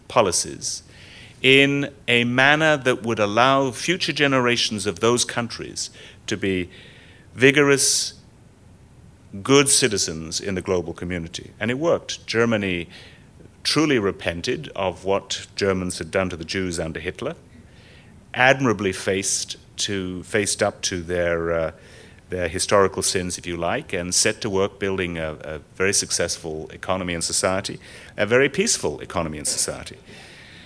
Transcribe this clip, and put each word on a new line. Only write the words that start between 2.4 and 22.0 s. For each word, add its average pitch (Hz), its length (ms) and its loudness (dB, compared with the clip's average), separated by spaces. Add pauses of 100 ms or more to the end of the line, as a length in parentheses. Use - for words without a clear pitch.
that 127 260 0
would 110 160 0
allow 123 500 4
future 165 440 -4
generations 120 720 0
of 90 160 -4
those 120 240 4
countries - 640 -6 (360)
to 107 120 -4
be 92 320 -2 (680)
vigorous, 139 760 4 (1300)
good 139 240 6
citizens 87 720 0
in 98 160 -4
the 92 60 -2
global 87 320 -2
community. 85 680 -8
And 110 100 -2
it 123 80 -2
worked. - 480 -2
Germany 101 640 0 (720)
truly 151 380 2
repented 95 760 -2
of 90 300 -4
what - 420 -2 (100)
Germans 92 420 0
had 80 140 -8
done 95 180 0
to 85 80 -8
the 82 80 -10
Jews 90 340 -4
under 80 220 -6
Hitler, 113 340 -8 (960)
admirably 123 600 4
faced - 640 -4 (180)
to, 92 480 -4
faced 104 400 0
up 101 200 -2
to 90 180 -4
their, 85 500 0
uh, 82 200 0 (580)